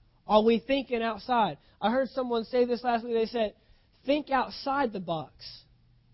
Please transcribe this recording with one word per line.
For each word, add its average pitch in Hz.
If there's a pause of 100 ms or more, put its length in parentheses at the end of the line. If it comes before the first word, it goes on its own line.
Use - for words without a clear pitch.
(280)
are 214
we 226
thinking 254
outside? 214 (220)
I 202
heard 262
someone 240
say 247
this 240
last 233
week. 240
They 226
said, 220 (520)
"Think 285
outside 262
the 196
box." 160 (500)